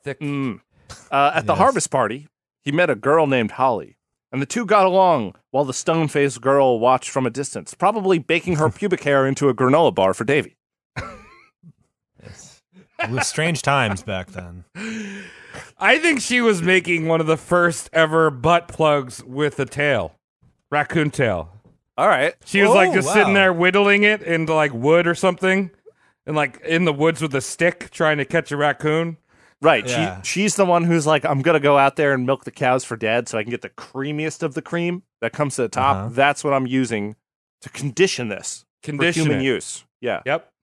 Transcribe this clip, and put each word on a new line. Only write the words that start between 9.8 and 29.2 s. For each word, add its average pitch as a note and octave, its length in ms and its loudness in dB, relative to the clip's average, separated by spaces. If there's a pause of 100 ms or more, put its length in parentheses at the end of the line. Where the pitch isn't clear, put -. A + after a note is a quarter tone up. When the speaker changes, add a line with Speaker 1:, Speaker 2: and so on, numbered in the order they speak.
Speaker 2:
bar F#2+ 200 2
for A#2 100 -6
Davy. B2 320 -2 (1700)
Speaker 3:
Yes. - 400 -20 (380)
It - 120 -6
was F#3+ 160 -2
strange D#3 340 -2
times A#2+ 420 0
back F#2+ 240 -6
then. F2+ 360 -16 (1120)
Speaker 1:
I A#3+ 220 4
think D#4 220 0
she B3 200 0
was G#3 200 2
making E3+ 460 0
one E3 140 2
of D#3 60 -2
the D#3+ 100 2
first F3 560 0
ever D#3+ 380 4
butt E3 360 0
plugs C#3+ 560 -2
with C3+ 360 -4
a C3+ 60 -2
tail. C3 500 -2 (560)
Raccoon D3 400 -2
tail. F#2 400 -4 (460)
Speaker 2:
All D3+ 100 2
right. D#3+ 280 2 (100)
Speaker 1:
She G3 160 0
was, G#3 100 6
like, F#3+ 180 6
Speaker 3:
Oh, - 60 0
Speaker 1:
just F#3+ 180 0
sitting G#3 160 4
Speaker 3:
wow. G3 100 4
Speaker 1:
there F#3+ 140 4
whittling G3+ 500 2
it G#3 180 2
into, E3 320 -2
like, D3+ 200 2
wood D#3 340 4
or E3+ 80 0
something, F#3+ 560 0 (540)
and, D3+ 100 -6
like, C#3+ 300 -4
in E3+ 200 0
the D#3+ 80 2
woods D#3 280 0
with D3+ 140 -4
a C3 60 0
stick - 500 -2
trying D#3 260 0
to C#3+ 80 -4
catch D#3+ 260 -4
a D3 60 -4
raccoon. D3+ 600 -2 (440)